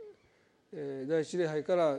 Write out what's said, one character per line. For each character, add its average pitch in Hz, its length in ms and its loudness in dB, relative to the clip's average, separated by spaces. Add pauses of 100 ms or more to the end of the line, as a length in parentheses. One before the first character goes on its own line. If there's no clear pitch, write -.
(720)
え 139 320 -8
ー、 135 60 -6
第 160 140 2
一 143 120 -6
礼 175 120 2
拝 151 160 -2
か 185 120 2
ら 160 240 4